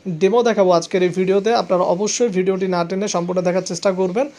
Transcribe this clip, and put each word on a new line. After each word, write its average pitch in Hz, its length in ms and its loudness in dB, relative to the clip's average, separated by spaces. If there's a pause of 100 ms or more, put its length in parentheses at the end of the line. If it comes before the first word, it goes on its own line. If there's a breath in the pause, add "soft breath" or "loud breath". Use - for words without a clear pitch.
ডেমো 190 340 2
দেখাবো 202 280 2
আজকের 175 320 2
এই 180 60 2
ভিডিওতে। 190 460 0
আপনারা 185 280 0
অবশ্যই 202 460 0
ভিডিওটি 190 400 0
না 175 160 0
টেনে 190 240 -4
সম্পূর্ণ 180 320 -2
দেখার 180 220 0
চেষ্টা 185 300 -2
করবেন। 190 340 -2 (120 loud breath)